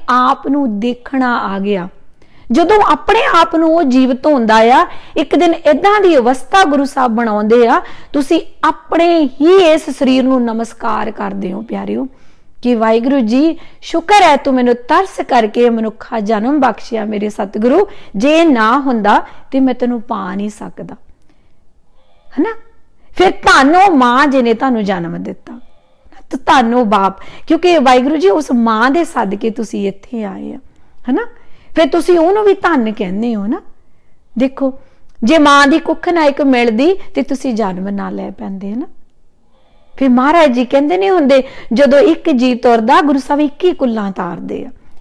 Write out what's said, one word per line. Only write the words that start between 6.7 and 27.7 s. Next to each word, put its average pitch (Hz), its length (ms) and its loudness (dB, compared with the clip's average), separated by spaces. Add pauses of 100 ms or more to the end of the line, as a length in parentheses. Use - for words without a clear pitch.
ਸਾਹਿਬ 262 280 -2
ਬਣਾਉਂਦੇ 220 540 2
ਆ, 311 160 2 (300)
ਤੁਸੀਂ 294 280 0 (240)
ਆਪਣੇ 320 680 0 (100)
ਹੀ 339 140 6
ਇਸ 320 360 4
ਸਰੀਰ 262 340 0
ਨੂੰ 254 200 0
ਨਮਸਕਾਰ 220 680 -4
ਕਰਦੇ 196 420 -8
ਹੋ, 202 100 -8
ਪਿਆਰਿਓ, 208 460 -8 (540)
ਕਿ 240 120 2
"ਵਾਹਿਗੁਰੂ 233 460 0
ਜੀ, 262 380 0 (220)
ਸ਼ੁਕਰ 392 420 2
ਹੈ 302 140 4
ਤੂੰ 277 180 -2
ਮੈਨੂੰ 247 200 2
ਤਰਸ 339 460 -2
ਕਰਕੇ 240 500 0
ਮਨੁੱਖਾ 220 500 -6
ਜਨਮ 226 400 0
ਬਖਸ਼ਿਆ, 220 440 -2
ਮੇਰੇ 214 240 -4
ਸਤਿਗੁਰੂ, 220 580 0 (300)
ਜੇ 302 280 2
ਨਾ 240 340 2
ਹੁੰਦਾ 233 440 0 (280)
ਤੇ 269 100 0
ਮੈਂ 262 140 2
ਤੈਨੂੰ 247 280 -4
ਪਾ 196 320 -8
ਨਹੀਂ 208 160 -6
ਸਕਦਾ।" - 440 -16 (1500)
ਹਨਾ? 440 160 -2 (600)
ਫਿਰ 370 140 0
ਧੰਨ 320 460 2
ਉਹ 370 200 4
ਮਾਂ 247 300 2
ਜਿਹਨੇ 247 280 0
ਤੁਹਾਨੂੰ 233 300 -2
ਜਨਮ 175 380 -6
ਦਿੱਤਾ, 214 380 -14 (680)
ਤੇ 262 160 -8
ਧੰਨ 247 280 2
ਉਹ 247 100 2
ਬਾਪ, 196 320 0 (300)
ਕਿਉਂਕਿ, 330 320 2